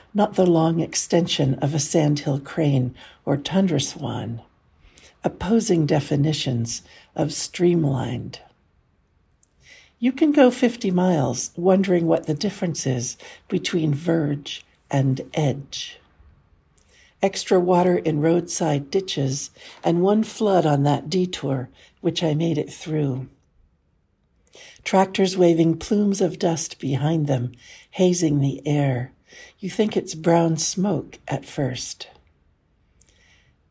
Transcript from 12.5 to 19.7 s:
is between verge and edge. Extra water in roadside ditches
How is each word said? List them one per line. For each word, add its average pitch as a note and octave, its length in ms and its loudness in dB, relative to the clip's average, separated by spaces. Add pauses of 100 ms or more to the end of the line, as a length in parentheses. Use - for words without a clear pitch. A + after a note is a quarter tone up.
is B2+ 300 -4 (320)
between D#3+ 440 -2
verge D3 720 -4 (240)
and C3+ 320 2 (120)
edge. - 640 -4 (1200)
Extra G3 380 2
water F3+ 380 4
in D3+ 240 -2
roadside E3 680 0
ditches C#3+ 600 -4 (320)